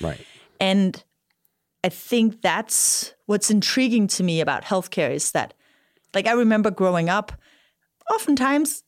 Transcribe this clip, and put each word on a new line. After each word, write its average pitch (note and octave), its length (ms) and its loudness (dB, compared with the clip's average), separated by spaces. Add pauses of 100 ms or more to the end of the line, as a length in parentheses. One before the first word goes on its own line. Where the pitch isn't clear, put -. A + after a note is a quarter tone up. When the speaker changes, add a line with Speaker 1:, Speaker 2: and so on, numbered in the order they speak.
Speaker 1:
Right. D2+ 200 -6 (400)
Speaker 2:
And F#3+ 420 0 (800)
I F#3+ 60 0
think A3+ 540 0
that's - 720 -2 (120)
what's G#3 240 0
intriguing A3 580 2
to - 140 -4
me E3 180 0
about C#3+ 240 -2
healthcare F3+ 460 -2
is C#3+ 220 -4
that, - 220 -4 (600)
like, G3 120 -2
I A3+ 60 2
remember A3 380 2
growing F3+ 380 0
up, G#3 240 -2 (800)
oftentimes C#4+ 760 0